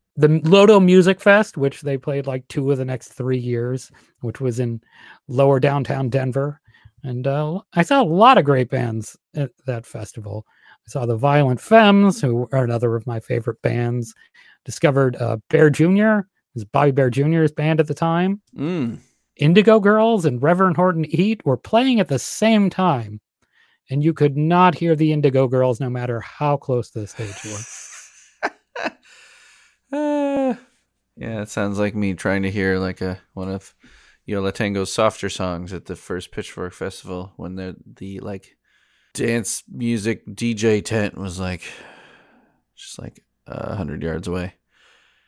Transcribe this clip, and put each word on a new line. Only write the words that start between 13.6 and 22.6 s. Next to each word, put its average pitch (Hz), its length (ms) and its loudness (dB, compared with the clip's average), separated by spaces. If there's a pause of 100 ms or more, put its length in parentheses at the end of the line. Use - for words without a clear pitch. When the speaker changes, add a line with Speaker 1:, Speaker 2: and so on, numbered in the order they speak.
Speaker 1:
bands. 120 520 -2 (520)
Discovered, 135 500 2
uh, 113 220 -4 (120)
Bear 151 200 6
Junior. 202 500 4
It 190 60 -4 (300)
was 110 100 -8
Bobby 143 260 2
Bear 131 180 2
Junior's 151 440 0
band 156 260 0
at 151 80 -2
the 156 60 -6
time. 175 480 -2 (120)
Speaker 2:
Mm. 147 440 -6 (400)
Speaker 1:
Indigo 202 420 6
Girls 214 460 2
and 123 180 -2
Reverend 175 320 2
Horton 165 300 0
Heat 202 400 -2
were 135 100 2
playing 240 460 2
at 175 80 -2
the 135 100 -2
same 208 500 0